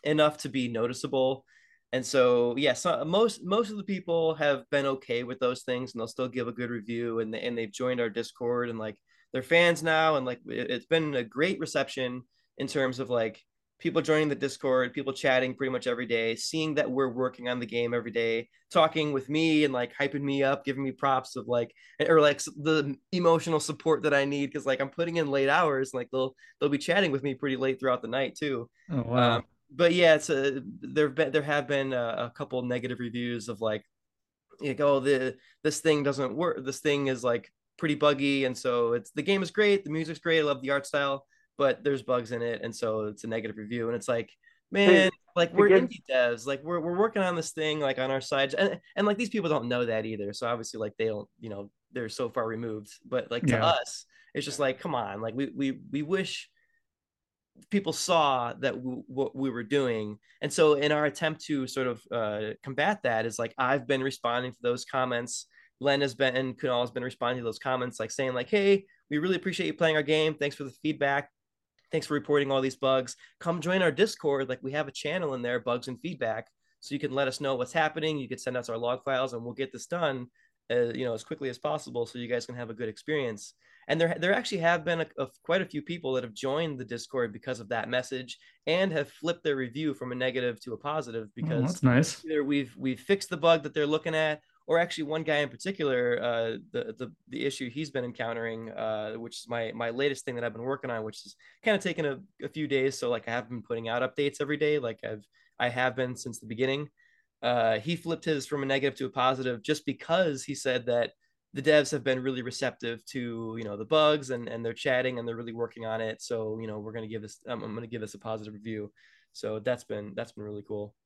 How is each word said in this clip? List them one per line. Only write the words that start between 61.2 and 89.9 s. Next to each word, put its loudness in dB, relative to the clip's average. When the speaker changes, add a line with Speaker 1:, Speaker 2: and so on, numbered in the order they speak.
Speaker 1:
to -2
sort -2
of, -4
uh, -2
combat -2
that 2
is, -6
like, -4
I've 2
been 0
responding -2
to -20
those 0
comments. -2
Len 2
has -2
been, 2
and -2
Kunal 0
has -2
been -6
responding -2
to -8
those -4
comments, -2
like, -4
saying, -2
like, -2
"Hey, 4
we 0
really 0
appreciate -2
you -4
playing 2
our 2
game. 2
Thanks -2
for -8
the -10
feedback. 0
Thanks -2
for -2
reporting 2
all 4
these -2
bugs. 2
Come -2
join 2
our 4
Discord. 0
Like, -6
we -6
have -2
a -14
channel -4
in -6
there, -2
Bugs -4
and -8
Feedback. -4
So -8
you -4
can -4
let 2
us -6
know 0
what's -4
happening. 0
You -8
can -8
send -4
us -4
our -4
log -2
files, 0
and -8
we'll -8
get -6
this -12
done, -2
uh, 2
you -4
know, -2
as -8
quickly -6
as -8
possible -4
so -12
you -8
guys -2
can -12
have -10
a -10
good -6
experience." -6
And 2
there, 4
there 2
actually -4
have 2
been 0
a, -2
a, -2
quite 2
a -4
few -6
people -4
that 0
have -12
joined -2
the -8
Discord -4
because -8
of -14
that -2
message -4
and 2
have -2
flipped -6
their 2
review -2